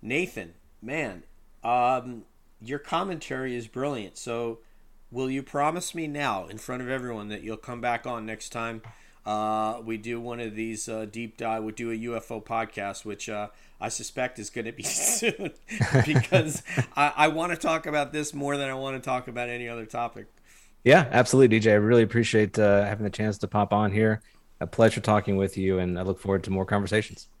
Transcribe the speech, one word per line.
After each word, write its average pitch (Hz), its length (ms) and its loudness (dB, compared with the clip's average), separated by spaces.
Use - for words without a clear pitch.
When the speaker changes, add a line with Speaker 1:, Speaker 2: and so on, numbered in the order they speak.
Speaker 1:
Nathan, 113 520 -4
man, 113 420 -6
um, 123 600 0
your 131 180 -8
commentary 143 760 -4
is 117 120 -8
brilliant. 123 500 -6
So 117 420 -6
will 131 180 -4
you 135 140 -4
promise 151 500 -2
me 165 140 -6
now 139 400 -2
in 101 100 -14
front 127 240 -8
of 123 80 -8
everyone 120 400 -6
that 104 140 -10
you'll 110 140 -8
come 120 240 -12
back 117 240 -2
on 117 200 -8
next 110 240 -10
time, 113 320 -8
uh, 107 580 -2
we 113 140 -4
do 117 220 -6
one 120 220 -8
of 107 140 -8
these, 110 340 -6
uh, 110 200 -6
deep 110 280 -10
dive, 113 260 -4
we 110 80 -6
do 117 200 -6
a 113 40 -4
U 117 220 -6
F 113 140 -10
O 110 100 -8
podcast, 110 640 -6
which, 104 240 -10
uh, 104 180 -6
I 107 100 -6
suspect - 500 -8
is 104 100 -10
gonna 113 240 -8
be 113 100 -14
<laughs> - 0 -
soon, - 680 -2
because 147 580 2
Speaker 2:
<laughs> - 160 -2
Speaker 1:
I, 143 200 2
I 151 140 4
wanna 165 260 -2
talk 160 300 -2
about 147 260 -2
this 151 220 -6
more 143 240 -2
than 139 120 -2
I 131 40 -6
wanna 135 260 -6
talk 127 280 -4
about 120 220 -6
any 120 200 -8
other 117 160 -10
topic. 113 420 -8
Speaker 2:
Yeah, 143 280 8
absolutely, 127 360 8
D 110 120 6
J. 110 120 6
I 104 40 10
really 113 280 8
appreciate, 110 560 2
uh, 101 240 6
having 107 220 -4
the 104 40 -2
chance 107 280 -2
to 104 100 -6
pop 104 240 2
on 104 220 4
here. 110 280 4
A 85 80 -6
pleasure 113 320 6
talking 104 380 2
with 95 200 0
you, 95 220 2
and 90 180 0
I 90 40 -4
look 92 180 -2
forward 98 240 0
to - 80 -4
more 95 140 0
conversations. 104 640 -2